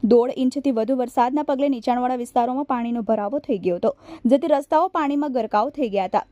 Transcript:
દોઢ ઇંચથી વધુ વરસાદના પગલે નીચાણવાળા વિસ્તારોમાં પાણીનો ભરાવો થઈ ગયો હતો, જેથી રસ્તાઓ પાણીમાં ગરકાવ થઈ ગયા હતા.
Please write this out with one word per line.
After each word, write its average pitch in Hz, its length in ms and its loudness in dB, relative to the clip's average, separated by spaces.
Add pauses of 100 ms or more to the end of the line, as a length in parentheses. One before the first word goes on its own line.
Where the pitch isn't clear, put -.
(120)
દોઢ 240 320 4
ઇંચથી 262 340 0
વધુ 220 240 0
વરસાદના 254 480 0
પગલે 285 240 0
નીચાણવાળા 247 480 -2
વિસ્તારોમાં 254 500 -2
પાણીનો 233 380 -4
ભરાવો 214 340 -2
થઈ 220 220 -2
ગયો 175 120 0
હતો, 220 140 0 (400)
જેથી 285 220 2
રસ્તાઓ 311 420 2
પાણીમાં 285 400 -2
ગરકાવ 220 400 0
થઈ 254 160 -2
ગયા 190 160 -2
હતા. - 240 -2